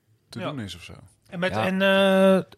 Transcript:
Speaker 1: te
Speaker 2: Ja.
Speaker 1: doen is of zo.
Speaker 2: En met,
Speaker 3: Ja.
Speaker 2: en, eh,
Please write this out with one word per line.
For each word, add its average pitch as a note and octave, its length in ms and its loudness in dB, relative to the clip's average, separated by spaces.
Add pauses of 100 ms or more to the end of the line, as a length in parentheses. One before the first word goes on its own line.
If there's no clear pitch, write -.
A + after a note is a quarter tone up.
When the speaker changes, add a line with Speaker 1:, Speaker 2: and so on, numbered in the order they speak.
(280)
Speaker 1:
te - 100 -18
Speaker 2:
Ja. F3 120 -8
Speaker 1:
doen C3+ 100 -10
is F2+ 140 -12
of E2+ 80 -20
zo. - 100 -20 (360)
Speaker 2:
En F3 100 -14
met, F#3 160 -4
Speaker 3:
Ja. G#3+ 120 -2
Speaker 2:
en, F#3+ 160 -2
eh, F#3+ 760 2